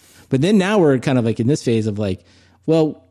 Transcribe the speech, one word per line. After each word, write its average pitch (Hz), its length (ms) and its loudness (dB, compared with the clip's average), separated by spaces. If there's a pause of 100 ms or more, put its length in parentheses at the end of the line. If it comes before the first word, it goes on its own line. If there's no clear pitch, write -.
(280)
But 135 140 -2
then 202 160 2
now 196 220 0
we're 143 200 4
kind 131 180 0
of, 120 60 0
like, 113 160 -2
in 113 80 -2
this 147 160 -2
phase 113 240 0
of, 101 100 -4
like, 98 280 -6 (400)
well, 156 460 0